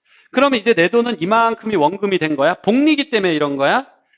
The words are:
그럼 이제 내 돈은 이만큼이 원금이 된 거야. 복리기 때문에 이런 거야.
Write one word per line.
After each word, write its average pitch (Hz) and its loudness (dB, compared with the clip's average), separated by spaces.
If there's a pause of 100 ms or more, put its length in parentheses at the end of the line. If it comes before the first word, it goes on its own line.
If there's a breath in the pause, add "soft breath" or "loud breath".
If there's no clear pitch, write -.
(320 soft breath)
그럼 269 0
이제 226 0
내 170 2
돈은 233 0
이만큼이 220 -2
원금이 190 0
된 156 -2
거야. 147 0
복리기 277 0
때문에 190 0
이런 147 -2
거야. 185 0 (280)